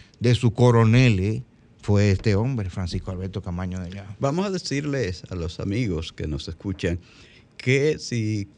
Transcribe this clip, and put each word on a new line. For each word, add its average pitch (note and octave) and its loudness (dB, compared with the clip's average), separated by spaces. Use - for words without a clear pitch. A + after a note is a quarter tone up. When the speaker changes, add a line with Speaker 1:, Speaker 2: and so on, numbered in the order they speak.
Speaker 1:
de A#2+ 4
sus A#2 2
coroneles A#2 6
fue G2+ 4
este G2 2
hombre, A2 0
Francisco F#2 -6
Alberto F#2 -8
Camaño F#2 -6
Delgado. G2 -12
Speaker 2:
Vamos D3 -2
a G3+ -4
decirles C#3 -4
a F#2+ -8
los E2 -6
amigos F#2+ -4
que D#2+ -8
nos D2 -6
escuchan F2 -4
que C#3 0
si G#2+ -4